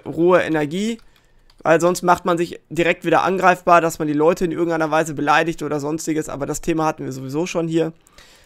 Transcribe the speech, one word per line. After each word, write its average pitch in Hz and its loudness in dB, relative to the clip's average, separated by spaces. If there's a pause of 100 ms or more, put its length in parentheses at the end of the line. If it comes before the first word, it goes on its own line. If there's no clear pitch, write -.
Ruhe 170 4
Energie. 160 -4 (640)
Weil 160 4
sonst 175 2
macht 175 2
man 175 0
sich 170 -6 (100)
direkt 170 0
wieder 160 4
angreifbar, 180 4
dass 165 -2
man 160 -4
die 151 -2
Leute 165 2
in 165 -2
irgendeiner 165 -2
Weise 156 -2
beleidigt 151 0
oder 147 -4
sonstiges. 156 -4
Aber 139 -8
das 143 -6
Thema 160 -2
hatten 156 -4
wir 135 -8
sowieso 135 -6
schon 170 -4
hier. 160 0 (520)